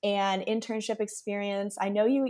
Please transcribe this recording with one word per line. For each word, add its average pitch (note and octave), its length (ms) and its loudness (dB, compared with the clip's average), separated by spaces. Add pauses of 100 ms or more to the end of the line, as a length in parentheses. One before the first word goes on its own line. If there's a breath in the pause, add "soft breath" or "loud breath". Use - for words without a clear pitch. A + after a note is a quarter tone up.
and G3 420 2
internship A3 540 -2
experience. G3+ 800 -4
I F#3+ 80 0
know G#3 180 4
you C4+ 240 4